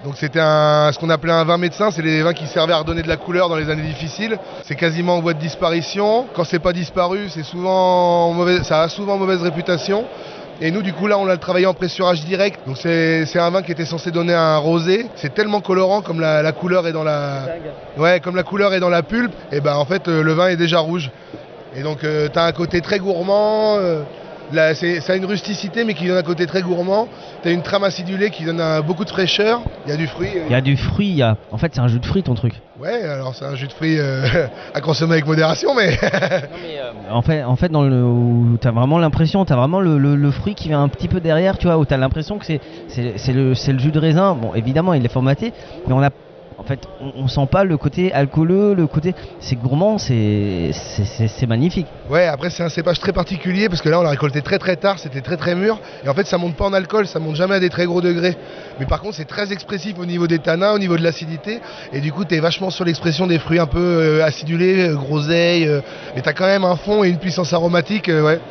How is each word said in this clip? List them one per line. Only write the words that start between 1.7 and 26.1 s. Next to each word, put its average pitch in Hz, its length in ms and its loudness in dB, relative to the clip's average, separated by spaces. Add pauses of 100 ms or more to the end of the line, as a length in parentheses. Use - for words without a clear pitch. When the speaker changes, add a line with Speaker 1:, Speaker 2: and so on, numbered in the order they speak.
Speaker 1:
c'est 160 100 -6
les 156 220 2
vins 170 100 2
qui 156 140 -6
servaient 165 260 2
à 160 60 4
redonner 160 240 -2
de 160 40 -4
la 160 100 0
couleur 175 320 0
dans 165 60 0
les 156 140 -2
années 156 140 -2
difficiles. 160 560 -6 (240)
C'est - 100 -8
quasiment 170 440 0
en 170 40 0
voie 165 140 0
de 151 40 -8
disparition. 185 920 0
Quand 175 100 -2
c'est 170 140 -2
pas 175 160 0
disparu, 180 560 -2
c'est 156 140 -10
souvent 180 880 2
mauvais, 175 300 2
ça 156 180 2
a 165 80 2
souvent 202 300 -4
mauvaise 185 240 0
réputation. 175 640 -2 (540)
Et 160 120 -2
nous, 202 100 -2
du 190 100 -2
coup, 165 140 -4
là, 208 140 4
on 196 60 0
l'a 185 120 2
travaillé 180 300 2
en 185 80 2
pressurage 180 500 0
direct. 190 400 0
Donc 135 120 -8
c'est, 165 500 2
c'est - 100 -2
un 175 140 2
vin 190 100 0
qui 170 100 -8
était 160 140 -4
censé 170 240 -6
donner 170 240 0
un 160 240 4
rosé. 170 560 2
C'est - 220 -8
tellement 208 260 0
colorant, 190 400 2
comme 165 180 -4
la, 156 220 2
la 156 100 2
couleur 175 360 0
est 165 60 -4
dans 156 100 -4
la, 143 400 -2 (560)
ouais, 170 220 4
comme 180 140 -4
la 185 60 0
couleur 202 320 0
est 185 60 2
dans 180 100 2
la 170 140 2
pulpe, 226 300 -2 (180)
et 143 100 0
ben, 143 140 2
en 143 100 2
fait, 175 220 -2
euh, 160 160 2
le 156 100 4
vin 175 140 4
est 180 100 2
déjà 170 220 2
rouge. 160 320 -2 (640)
Et 135 80 -10
donc, 151 200 -6
euh, 151 300 0
t'as 170 140 2
un 165 60 2
côté 170 280 -2
très 202 160 -2
gourmand, 202 800 2
euh, 175 240 0 (500)
là, 160 240 4
c'est, 170 240 -2
ça 185 140 -2
a - 20 2
une 185 100 -2
rusticité, 208 600 -4
mais 214 80 -2
qui 165 140 -4
donne 180 100 2